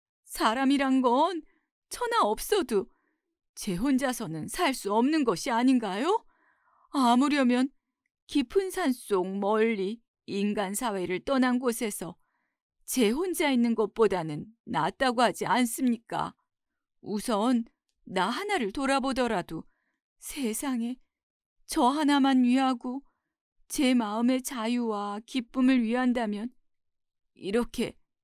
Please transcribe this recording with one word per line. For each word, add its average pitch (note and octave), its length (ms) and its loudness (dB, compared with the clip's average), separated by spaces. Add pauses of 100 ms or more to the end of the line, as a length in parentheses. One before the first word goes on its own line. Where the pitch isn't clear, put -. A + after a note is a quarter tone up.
(260)
사람이란 C4 760 2
건 D4 400 2 (480)
천하 A#4 320 -2
없어도 D#4+ 640 0 (720)
제 F#3 200 -6
혼자서는 A#3+ 720 -2
살 D4 260 0
수 G3+ 200 -4
없는 C#4 300 2
것이 A#3 280 -2
아닌가요? B3 720 2 (680)
아무려면 C4 800 2 (580)
깊은 F4+ 440 0
산속 G3+ 640 -2
멀리 G#3+ 640 0 (240)
인간 G3+ 480 -2
사회를 F#3+ 520 -4
떠난 B3+ 340 2
곳에서 A3+ 560 -4 (720)
제 A#3 240 2
혼자 E4 400 0
있는 A#3+ 260 2
것보다는 F#3+ 680 0 (200)
낫다고 A3 560 0
하지 G#3 240 0
않습니까? A#3+ 880 -2 (680)
우선 A3+ 640 0 (380)
나 F#3 260 -2
하나를 D4+ 420 -4
돌아보더라도 B3+ 920 -2 (560)
세상에 B3 800 -6 (680)
저 C#4+ 220 2
하나만 C4+ 560 4
위하고 B3+ 600 0 (640)
제 C4 260 2
마음의 A#3+ 500 0
자유와 A3 840 -4
기쁨을 C4 580 2
위한다면 A#3 680 -2 (920)
이렇게 A3+ 560 -2 (260)